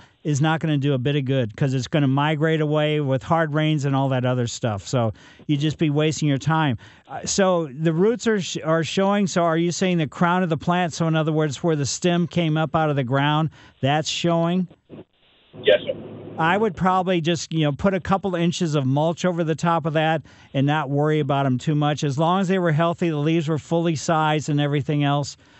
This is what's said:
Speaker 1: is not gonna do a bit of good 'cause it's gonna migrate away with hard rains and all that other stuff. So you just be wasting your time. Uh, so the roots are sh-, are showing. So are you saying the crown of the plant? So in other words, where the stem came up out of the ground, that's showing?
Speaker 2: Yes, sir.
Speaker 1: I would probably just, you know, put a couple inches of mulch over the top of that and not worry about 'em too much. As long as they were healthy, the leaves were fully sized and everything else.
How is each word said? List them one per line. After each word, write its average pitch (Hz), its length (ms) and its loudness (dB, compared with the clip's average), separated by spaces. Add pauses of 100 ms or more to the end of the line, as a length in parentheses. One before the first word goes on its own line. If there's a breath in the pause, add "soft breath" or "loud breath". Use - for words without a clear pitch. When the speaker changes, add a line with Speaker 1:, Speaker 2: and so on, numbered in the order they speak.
(240 soft breath)
Speaker 1:
is 147 180 0
not 160 180 2
gonna 156 160 0
do 139 180 0
a 131 40 0
bit 143 180 -2
of 143 80 -2
good 123 320 -2
'cause 139 160 0
it's 131 140 -2
gonna 143 220 0
migrate 151 520 0
away 151 400 0
with 131 220 -2
hard 160 320 0
rains 156 300 0
and 139 100 0
all 135 140 2
that 127 180 0
other 123 200 0
stuff. 110 400 -6
So 117 260 0 (340 loud breath)
you 147 100 0
just 147 220 -2
be 160 120 0
wasting 151 380 0
your 139 100 2
time. 151 380 0 (320 loud breath)
Uh, - 160 -12
so 185 420 2
the 156 260 -2
roots 202 340 2
are 214 140 2
sh-, 160 240 -6
are 160 180 2
showing. 196 440 0
So 170 160 0
are 165 160 2
you 170 140 0
saying 180 260 0
the 156 80 0
crown 180 360 0
of 180 60 0
the 160 80 0
plant? 175 360 0
So 165 140 -2
in 160 80 2
other 156 180 2
words, 156 300 0
where 165 140 2
the 143 100 0
stem 175 400 0
came 160 300 0
up 160 180 -2
out 156 160 2
of 143 60 -2
the 139 80 0
ground, 147 460 2 (300 loud breath)
that's 147 280 0
showing? 170 600 0 (960)
Speaker 2:
Yes, - 220 6
sir. - 100 -4 (420)
Speaker 1:
I 165 200 2
would 214 180 0
probably 185 460 2
just, 165 320 -4
you 160 80 0
know, 147 100 2
put 190 240 0
a 185 60 -2
couple 190 340 -2
inches 170 400 0
of 143 120 0
mulch 151 380 0
over 175 200 0
the 156 100 0
top 165 320 0
of 156 60 -2
that 156 300 0 (300 loud breath)
and 139 140 2
not 147 240 0
worry 151 300 2
about 139 260 0
'em 127 120 0
too 151 180 -2
much. 147 260 0
As 139 160 -2
long 170 220 2
as 185 80 0
they 190 100 2
were 175 140 2
healthy, 170 380 0
the 151 80 -2
leaves 160 300 0
were 160 100 0
fully 170 360 0
sized 156 540 0
and 147 120 0
everything 147 440 0
else. 143 320 -2 (240 soft breath)